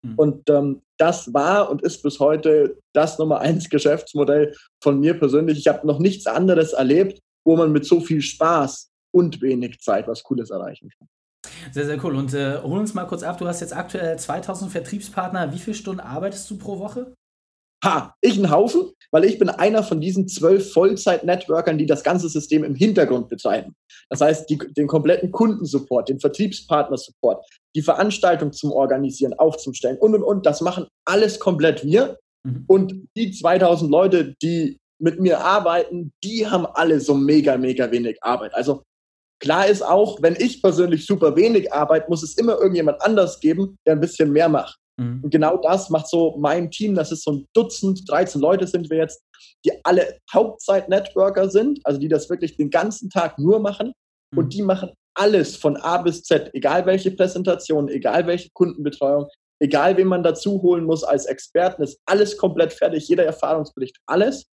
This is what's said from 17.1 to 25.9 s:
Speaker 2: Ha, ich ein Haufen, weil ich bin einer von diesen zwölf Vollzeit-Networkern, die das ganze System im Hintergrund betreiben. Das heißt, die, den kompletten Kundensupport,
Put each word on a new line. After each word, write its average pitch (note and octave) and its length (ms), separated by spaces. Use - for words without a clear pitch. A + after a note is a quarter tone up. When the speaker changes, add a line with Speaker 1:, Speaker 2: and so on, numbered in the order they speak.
Speaker 2:
Ha, D#3+ 380
ich A3+ 160
ein F#3 140
Haufen, A#3+ 400
weil D#3+ 140
ich A3+ 140
bin F#3 100
einer G#3+ 320
von E3 180
diesen F#3 280
zwölf F#3+ 440
Vollzeit-Networkern, F3 1040
die D3+ 100
das D3+ 160
ganze E3+ 260
System D3+ 340
im D3+ 120
Hintergrund C#3+ 520
betreiben. G#2+ 460
Das - 120
heißt, D#3 280
die, D3+ 80
den C#3+ 300
kompletten D#3+ 440
Kundensupport, C#3 760